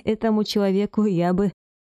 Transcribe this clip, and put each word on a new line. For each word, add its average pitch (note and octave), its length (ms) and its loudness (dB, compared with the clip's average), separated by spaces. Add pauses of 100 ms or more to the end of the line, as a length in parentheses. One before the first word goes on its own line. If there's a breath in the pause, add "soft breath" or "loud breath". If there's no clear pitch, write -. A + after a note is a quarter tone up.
этому G#3+ 380 0
человеку G3+ 640 0
я F3 280 0
бы F#3+ 180 0 (380)